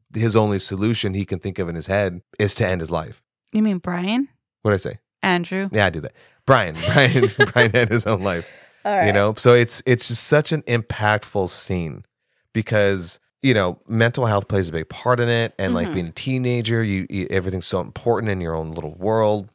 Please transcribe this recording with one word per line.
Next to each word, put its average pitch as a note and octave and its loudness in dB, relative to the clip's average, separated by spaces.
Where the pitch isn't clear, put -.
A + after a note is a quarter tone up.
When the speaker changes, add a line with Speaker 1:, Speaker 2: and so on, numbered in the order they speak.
Speaker 1:
his A2 0
only G#2 4
solution G2+ -2
he G2 -2
can F#2 -6
think F#2+ -8
of F2 -4
in E2+ -6
his D#2+ -8
head F#2+ -2
is G#2 0
to G#2+ 0
end F2+ -2
his D#2+ -8
life. D#2 -6
Speaker 2:
You G#3+ 2
mean G#3 0
Brian? F#3 -4
Speaker 1:
What'd G#2 2
I - -6
say? - -14
Speaker 2:
Andrew. E3+ -2
Speaker 1:
Yeah, - 4
I - 4
do D#2+ -4
that. C#2 -10
Brian. A2+ 4
<laughs> - 2
Brian, C3 6
Brian A#2+ 4
had A#2+ 4
his A2 0
own G#2+ 0
life. F2+ -2
Speaker 2:
All G#3 -2
right. F#3 2
Speaker 1:
You G2+ 4
know? G2+ 4
So A#2+ 6
it's, A#2+ 2
it's B2 2
just - -2
such D3 2
an D3+ -4
impactful G#2+ -2
scene E2 -6
because, G2 0
you C3 4
know, F#2+ 0
mental A#2 2
health G2+ 0
plays F#2+ 0
a D#2+ -10
big D#2+ -6
part B2 0
in A#2+ 0
it. A#2 0
And, F#2+ -2
like, F2 -2
Speaker 2:
Mm-hmm. E3 -6
Speaker 1:
being F2 -4
a E2 -12
teenager, A#2+ -2
you, G2 -2
you, F#2 -6
everything's F#2 -4
so F#2+ -2
important A2 -4
in F#2 -4
your E2 -6
own D#2+ -6
little D#2 -10
world, G#2+ -2